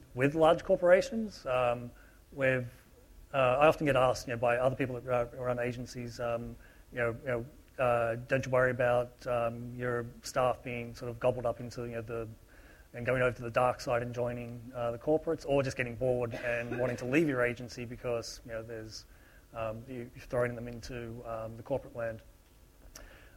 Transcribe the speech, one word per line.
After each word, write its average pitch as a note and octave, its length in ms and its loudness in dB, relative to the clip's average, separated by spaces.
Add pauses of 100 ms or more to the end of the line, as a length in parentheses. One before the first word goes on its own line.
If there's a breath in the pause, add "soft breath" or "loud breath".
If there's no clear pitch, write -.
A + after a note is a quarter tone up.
(140)
with C#3 200 4
large D#3+ 280 6
corporations, F#3+ 840 4
um, A#2+ 440 2 (420 soft breath)
we've, C3 380 2 (640)
uh, B2+ 260 4
I D3+ 60 10
often D#3+ 200 6
get C3+ 100 4
asked, B2+ 320 4
you A#2+ 60 -2
know, A#2 40 -6
by A#2+ 200 4
other B2+ 180 2
people B2+ 240 -2
that B2 40 -18
ru-, B2 400 -2
run B2 140 0
agencies, A#2+ 640 -6
um, A#2 340 -4 (380 soft breath)
you B2+ 60 -6
know, A#2 260 0
you C3+ 40 -4
know, A#2+ 160 -2 (340)
uh, A#2+ 380 2 (120)
"Don't C3 160 0
you B2+ 80 -2
worry B2+ 180 6
about, B2 400 2 (160)
um, A#2+ 480 -2
your A#2+ 320 -2 (160)
staff B2+ 400 0
being A#2+ 320 -8
sort A#2+ 160 -8
of A2+ 80 -10
gobbled A#2+ 280 0
up A#2 120 0
into, A#2+ 260 -8
you A#2 120 -8
know, A#2 60 -4
the, A2+ 260 -8 (640 loud breath)
and A#2+ 100 -8
going B2+ 180 2
over B2 120 4
to B2+ 80 -10
the A#2 80 -6
dark B2 300 2
side A#2+ 220 0
and B2 120 -6
joining, A#2+ 460 -4 (160)
uh, A#2+ 140 -2
the A#2 80 -8
corporates, D#3 500 0
or C#3 140 4
just B2+ 140 -2
getting A#2+ 200 -2
bored B2 380 0
and A#2+ 440 -4
<laughs> - 20 -4
wanting B2 180 0
to B2 80 -6
leave D3+ 220 4
your B2+ 140 0
agency A#2+ 420 -4
because, A#2 640 -6
you A#2 60 -10
know, A2+ 100 -8
there's, A2 440 -12 (500 soft breath)
um, A2+ 320 -6
you, B2 260 -10
you're - 140 -16
throwing B2 260 0
them A#2 140 -8
into, A#2 460 -10 (120)
um, A2+ 300 -8
the A2+ 60 -14
corporate C3+ 340 -4
land." A2+ 240 -6 (1160 loud breath)